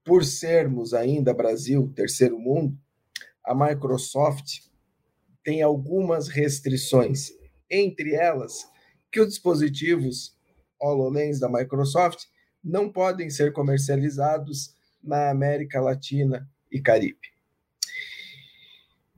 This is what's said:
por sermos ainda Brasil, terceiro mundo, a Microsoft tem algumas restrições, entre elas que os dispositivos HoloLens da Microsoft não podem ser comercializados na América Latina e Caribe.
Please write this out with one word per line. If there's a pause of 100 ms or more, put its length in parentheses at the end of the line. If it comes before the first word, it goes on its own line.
por
sermos
ainda
Brasil,
terceiro
mundo, (680)
a
Microsoft (840)
tem
algumas
restrições, (380)
entre
elas (460)
que
os
dispositivos (420)
HoloLens
da
Microsoft (380)
não
podem
ser
comercializados (300)
na
América
Latina (220)
e
Caribe. (1800)